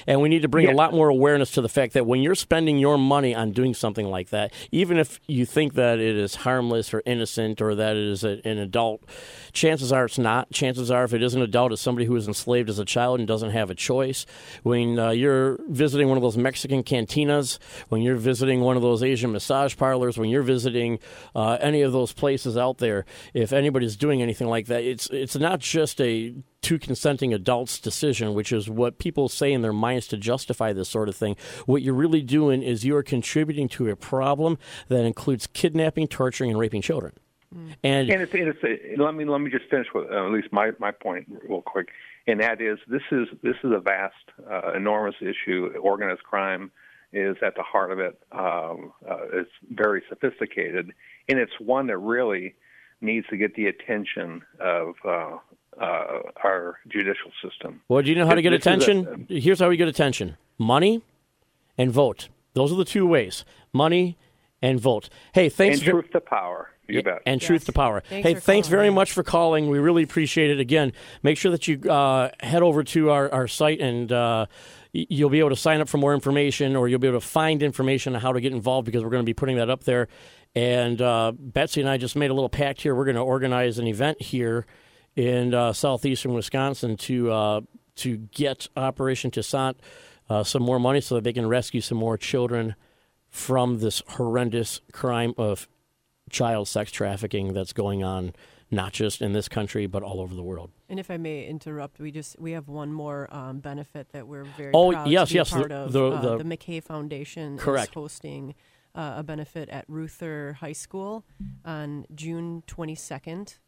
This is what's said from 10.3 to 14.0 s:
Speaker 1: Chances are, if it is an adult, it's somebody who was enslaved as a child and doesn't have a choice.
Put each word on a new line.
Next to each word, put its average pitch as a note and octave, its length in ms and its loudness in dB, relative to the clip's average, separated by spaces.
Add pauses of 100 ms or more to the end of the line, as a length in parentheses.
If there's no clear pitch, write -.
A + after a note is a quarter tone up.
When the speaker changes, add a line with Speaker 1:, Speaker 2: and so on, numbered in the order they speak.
Speaker 1:
Chances B2+ 400 -2
are, B2 100 4
if A#2+ 100 0
it A#2 120 2
is A#2+ 100 0
an B2+ 80 2
adult, A#2+ 300 2
it's G#2 100 -6
somebody A#2+ 240 0
who A#2+ 60 2
was G#2+ 160 0
enslaved A#2+ 420 0
as G2+ 80 -2
a G2+ 60 -2
child A#2+ 160 -2
and B2 260 0
doesn't A2 260 -2
have G#2+ 180 0
a F2+ 40 -6
choice. C3 520 -2 (360)